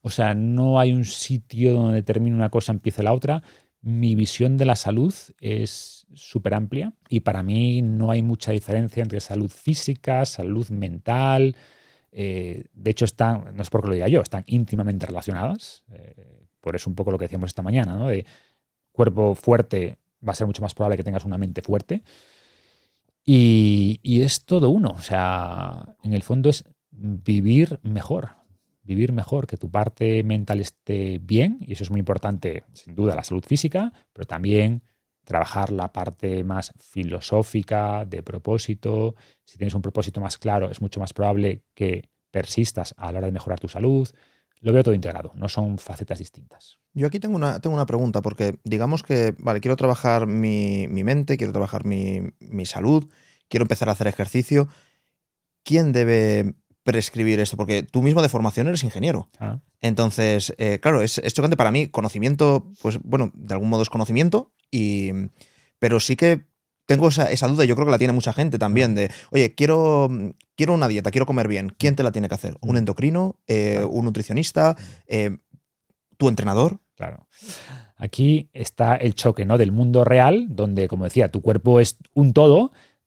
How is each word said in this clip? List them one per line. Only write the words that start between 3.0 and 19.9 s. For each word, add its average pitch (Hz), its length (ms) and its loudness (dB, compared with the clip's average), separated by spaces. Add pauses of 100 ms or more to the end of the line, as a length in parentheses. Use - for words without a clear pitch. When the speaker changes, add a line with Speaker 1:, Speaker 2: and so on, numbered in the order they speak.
Speaker 1:
la 110 80 0
otra. 139 320 -4 (360)
Mi 117 360 0
visión 123 400 0
de 135 80 2
la 123 100 2
salud 117 400 0 (240)
es - 760 -8
súper 101 400 -4
amplia 127 400 -4 (140)
y 113 120 0
para 95 240 -2
mí 120 360 0
no 113 300 0
hay 113 120 0
mucha 113 280 -2
diferencia 110 540 -4
entre 104 160 -6
salud 104 300 -6
física, 135 760 -4
salud 104 460 -6
mental. 123 840 0 (640)
Eh, 92 560 -8
de 104 200 -4
hecho, 117 120 2
están, 104 520 -2
no 101 60 -8
es - 80 -8
porque 101 180 0
lo 95 60 0
diga 90 120 0
yo, 147 140 4
están 95 260 -6
íntimamente 104 580 -2
relacionadas. 92 840 -8
Eh, - 540 -20 (160)
por 82 160 -6
eso - 120 -6
un 90 60 -6
poco 98 160 -2
lo 92 80 -2
que 90 60 -4
decíamos 90 260 -6
esta - 100 -10
mañana, 98 360 0
¿no? 120 100 -4
De 101 180 -2 (680)
cuerpo 104 420 2
fuerte 107 640 0 (280)